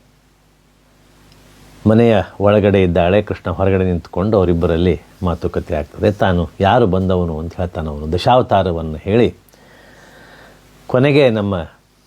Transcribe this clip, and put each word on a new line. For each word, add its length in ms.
ಮನೆಯ 320
ಒಳಗಡೆ 440
ಇದ್ದಾಳೆ. 380
ಕೃಷ್ಣ 300
ಹೊರಗಡೆ 320
ನಿಂತ್ಕೊಂಡು 540
ಅವರಿಬ್ಬರಲ್ಲಿ 640
ಮಾತುಕತೆ 520
ಆಗ್ತದೆ. 360
ತಾನು 380
ಯಾರು 280
ಬಂದವನು 520
ಅಂತ 160
ಹೇಳ್ತಾನೆ 340
ಅವನು. 240
ದಶಾವತಾರವನ್ನು 840
ಹೇಳಿ 400
ಕೊನೆಗೆ 420
ನಮ್ಮ 340